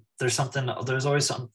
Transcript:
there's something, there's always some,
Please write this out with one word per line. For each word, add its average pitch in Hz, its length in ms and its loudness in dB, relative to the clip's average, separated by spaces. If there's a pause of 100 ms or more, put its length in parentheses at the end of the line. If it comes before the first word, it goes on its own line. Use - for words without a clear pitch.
(200)
there's 123 140 2
something, 131 360 0 (160)
there's 131 200 0
always 143 200 4
some, 127 300 -2